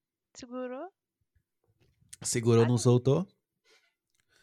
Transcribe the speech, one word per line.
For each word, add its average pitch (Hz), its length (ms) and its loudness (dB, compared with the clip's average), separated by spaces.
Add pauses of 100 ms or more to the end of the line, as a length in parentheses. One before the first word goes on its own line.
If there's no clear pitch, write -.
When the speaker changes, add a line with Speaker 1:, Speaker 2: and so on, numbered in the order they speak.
(340)
Speaker 1:
Segurou? 254 580 -12 (1300)
Speaker 2:
Segurou, 117 420 2
não 123 100 0
Speaker 1:
Vai. 117 80 -2
Speaker 2:
soltou. 127 440 2 (1160)